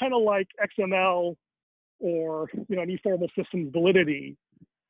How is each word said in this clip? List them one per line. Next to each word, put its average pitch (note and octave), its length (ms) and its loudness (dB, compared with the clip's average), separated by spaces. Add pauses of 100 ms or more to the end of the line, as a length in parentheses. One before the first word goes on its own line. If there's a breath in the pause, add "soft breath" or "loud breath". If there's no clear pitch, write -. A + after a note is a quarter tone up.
kinda B3+ 160 0
like G3+ 320 2 (120)
X G#3 220 -4
M F#3 100 -2
L F3+ 440 2 (640)
or, D#3+ 480 -4 (200)
you G3+ 60 -4
know, F3+ 80 -2
any F3+ 200 -4
formal F3 260 0 (100)
system's E3+ 340 -4
validity, D3+ 640 2 (540)